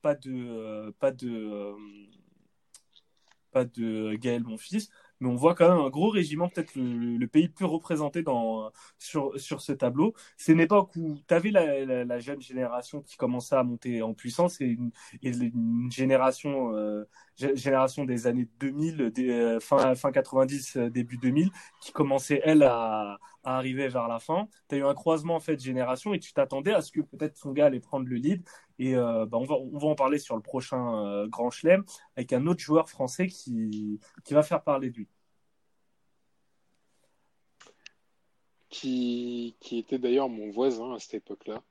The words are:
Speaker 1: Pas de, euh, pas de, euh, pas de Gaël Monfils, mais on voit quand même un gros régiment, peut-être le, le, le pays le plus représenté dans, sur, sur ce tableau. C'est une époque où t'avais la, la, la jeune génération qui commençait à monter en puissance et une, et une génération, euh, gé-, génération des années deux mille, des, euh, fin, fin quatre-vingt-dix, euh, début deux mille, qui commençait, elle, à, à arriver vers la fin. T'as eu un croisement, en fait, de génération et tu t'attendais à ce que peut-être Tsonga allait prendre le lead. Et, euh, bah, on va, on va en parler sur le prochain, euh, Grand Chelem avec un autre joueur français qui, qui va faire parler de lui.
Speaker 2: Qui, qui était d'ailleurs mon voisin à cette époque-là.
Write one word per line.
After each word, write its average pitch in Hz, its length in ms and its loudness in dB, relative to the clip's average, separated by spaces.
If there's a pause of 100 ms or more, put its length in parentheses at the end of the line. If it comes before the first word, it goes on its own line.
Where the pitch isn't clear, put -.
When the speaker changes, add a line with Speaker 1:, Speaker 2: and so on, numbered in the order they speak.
Speaker 1:
Pas 147 120 2
de, 131 180 -10
euh, 110 640 -8
pas 135 140 0
de, 123 180 -8
euh, 104 460 -8 (1800)
pas 127 120 4
de 110 500 -4
Gaël 120 280 -2
Monfils, 117 460 -6 (320)
mais 127 80 0
on 123 80 0
voit 160 180 4
quand 170 140 6
même 170 160 6
un 131 60 0
gros 156 180 2
régiment, 175 400 0
peut-être - 260 -8
le, 123 220 -2
le, 117 220 -2
le 123 80 0
pays 151 180 4
le 170 80 -2
plus 185 140 -4
représenté 160 560 -2
dans, 113 480 -2 (280)
sur, 139 400 -4
sur - 220 -8
ce - 120 -6
tableau. 139 420 2 (220)
C'est - 160 4
une 160 80 8
époque 196 360 4
où 156 300 -4
t'avais 170 240 2
la, 151 340 4
la, 127 200 -2
la 123 140 -4
jeune 135 220 -8
génération 127 600 -6
qui - 140 -20
commençait 123 380 -2
à 131 80 4
monter 120 400 -2
en 110 120 -4
puissance 175 460 -2
et 135 60 0
une, 120 240 -2 (320)
et 127 80 -2
une 120 600 -2
génération, 131 840 2
euh, 107 300 -4 (320)
gé-, 139 180 0
génération 131 500 2
des 123 220 -2
années 120 220 0 (100)
deux 139 120 -2
mille, 147 400 -2
des, 127 200 0
euh, 117 300 2
fin, 131 340 4
fin 135 160 -2
quatre-vingt-dix, 135 680 0
euh, 120 140 0
début 120 280 -4
deux 127 120 2
mille, 160 200 4 (320)
qui - 100 -16
commençait, 139 520 0
elle, 156 180 8
à, 110 560 2 (260)
à 131 140 -2
arriver 131 300 -2
vers 120 200 -2
la 117 120 -4
fin. 190 280 -2 (200)
T'as 143 100 -2
eu 139 60 0
un 139 100 4
croisement, 160 400 0
en 160 60 0
fait, 156 160 -2
de 131 40 -12
génération 127 540 -2
et 175 40 -2
tu - 140 -12
t'attendais 139 400 0
à 156 80 4
ce 156 120 -10
que 156 100 -2
peut-être 151 340 -6
Tsonga 147 300 2
allait 131 140 2
prendre 135 260 -6
le 127 100 -4
lead. 165 260 -2 (360)
Et, 131 180 0
euh, 117 300 0
bah, 113 100 -4
on 120 80 0
va, 143 120 -2
on 131 200 -6
va 147 120 0
en 151 60 2
parler 143 240 2
sur 123 180 -6
le 110 40 -4
prochain, 123 640 -4
euh, 101 220 -2
Grand 120 240 -4
Chelem 202 340 4 (320)
avec - 160 -4
un 127 140 0
autre 170 140 0
joueur 160 280 2
français 139 380 -4
qui, 107 720 -6 (240)
qui - 80 -8
va 147 100 6
faire 151 200 -2
parler 135 260 -2
de 117 80 -10
lui. 107 120 -12 (3500)
Speaker 2:
Qui, 120 880 -4
qui - 180 -6
était 127 200 -4
d'ailleurs 127 320 2
mon 107 200 -8
voisin 120 440 -2
à 110 40 -10
cette - 160 -14
époque-là. - 560 -10